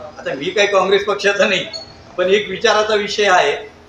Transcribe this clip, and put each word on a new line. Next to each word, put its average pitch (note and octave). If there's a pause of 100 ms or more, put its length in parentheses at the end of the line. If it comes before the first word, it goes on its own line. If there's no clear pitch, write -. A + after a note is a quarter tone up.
(180)
आता E3+
मी C#3
काही G3+
काँग्रेस G3
पक्षाचा G3+
नाही, F#3 (520)
पण F#3
एक G3+
विचाराचा G#3+
विषय G3+
आहे. - (200)